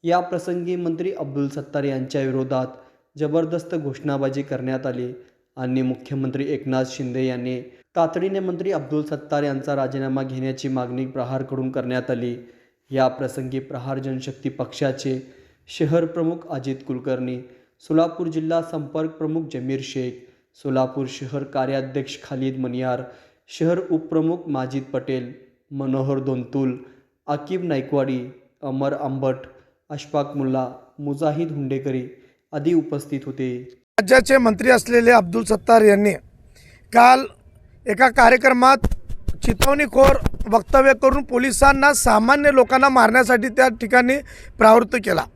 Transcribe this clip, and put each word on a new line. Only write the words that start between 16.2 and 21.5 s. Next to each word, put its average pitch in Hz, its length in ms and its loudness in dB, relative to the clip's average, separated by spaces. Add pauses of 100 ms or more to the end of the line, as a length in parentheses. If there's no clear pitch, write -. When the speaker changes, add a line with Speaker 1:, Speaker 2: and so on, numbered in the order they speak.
Speaker 1:
अजित 135 260 -6 (120)
कुलकर्णी, 127 520 -6 (400)
सोलापूर 165 480 0
जिल्हा 160 340 -2
संपर्क 160 480 -6
प्रमुख 160 340 -6 (100)
जमीर 131 300 -4
शेख, 127 280 -6 (440)
सोलापूर 131 540 -2
शहर 139 340 -8
कार्याध्यक्ष 135 800 -6